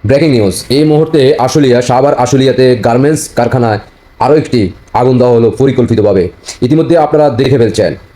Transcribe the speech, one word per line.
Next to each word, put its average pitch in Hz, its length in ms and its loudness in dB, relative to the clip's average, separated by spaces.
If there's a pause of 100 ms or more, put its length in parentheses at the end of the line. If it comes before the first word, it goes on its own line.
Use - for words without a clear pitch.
ব্রেকিং 143 240 2
নিউজ, 104 380 -2
এই 143 160 0
মুহূর্তে 151 540 2
আশুলিয়া, 127 440 0
সাভার 131 320 0
আশুলিয়াতে 127 640 0
গার্মেন্টস 131 600 -2
কারখানায় 117 420 -2 (400)
আরও 131 180 2
একটি 117 340 -2 (220)
আগুন 127 260 0
দেওয়া 123 160 2
হলো 113 160 2
পরিকল্পিতভাবে। 107 760 0 (340)
ইতিমধ্যে 156 360 0
আপনারা 151 320 0
দেখে 127 280 0
ফেলছেন, 101 360 0 (220)